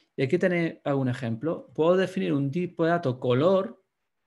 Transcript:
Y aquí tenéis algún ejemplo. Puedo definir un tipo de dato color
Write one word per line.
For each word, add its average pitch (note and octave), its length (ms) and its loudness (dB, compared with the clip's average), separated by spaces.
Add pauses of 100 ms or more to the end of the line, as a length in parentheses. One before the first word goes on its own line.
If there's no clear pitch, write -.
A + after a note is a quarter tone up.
(160)
Y C#3+ 80 0
aquí E3+ 160 0
tenéis F3 440 0
algún C#3 260 0
ejemplo. A#2+ 640 -4
Puedo E3 200 4
definir F#3 380 0
un C#3 160 0
tipo F3 360 -2
de D#3+ 40 2
dato C#3 300 0
color E3+ 640 2 (420)